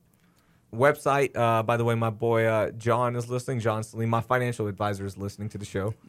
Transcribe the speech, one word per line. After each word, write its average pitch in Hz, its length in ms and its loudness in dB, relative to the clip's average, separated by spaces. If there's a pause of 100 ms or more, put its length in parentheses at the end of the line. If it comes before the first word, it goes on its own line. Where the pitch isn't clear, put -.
(760)
Website, 139 600 2
uh, 117 260 4
by 117 140 2
the 117 80 0
way, 117 100 2
my 113 140 0
boy, 113 380 2
uh, 110 240 2
John 117 440 0
is 117 140 -6
listening. 123 320 -4
John 110 220 0
Salim, 113 260 -4
my 117 140 2
financial 123 460 0
advisor, 101 360 -2
is 95 140 -8
listening 98 320 -8
to 101 80 -10
the 101 80 -10
show. 101 260 -2 (160)